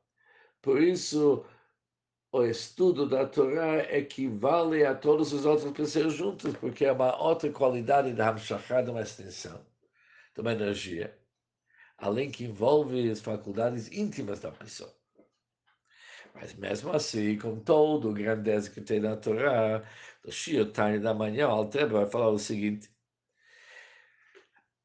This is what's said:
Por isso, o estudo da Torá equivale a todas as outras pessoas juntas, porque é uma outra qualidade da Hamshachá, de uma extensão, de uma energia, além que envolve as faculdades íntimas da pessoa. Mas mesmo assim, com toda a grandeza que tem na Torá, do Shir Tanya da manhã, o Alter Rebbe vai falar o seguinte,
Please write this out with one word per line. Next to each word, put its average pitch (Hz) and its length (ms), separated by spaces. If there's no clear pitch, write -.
Por 135 220
isso, 151 640
o 127 120
estudo 143 640
da 131 200
Torá 156 680
equivale 143 880
a 135 120
todas 151 360
as 143 140
outras 147 260
pessoas 151 420
juntas, 165 440
porque 127 280
é 139 60
uma 127 300
outra 160 300
qualidade 127 600
da 110 180
Hamshachá, 110 520
de 117 80
uma 117 120
extensão, 95 600
de - 80
uma 113 120
energia, 101 600
além 123 340
que 120 140
envolve 123 640
as 107 120
faculdades 113 720
íntimas 165 480
da - 120
pessoa. - 400
Mas - 220
mesmo 107 360
assim, 107 460
com 110 220
toda 151 500
a 107 40
grandeza 104 560
que - 120
tem 107 180
na 107 160
Torá, 110 680
do - 80
Shir 120 400
Tanya 107 280
da 110 140
manhã, 107 340
o 120 40
Alter 107 300
Rebbe 120 120
vai 101 140
falar 117 220
o 107 100
seguinte, 104 500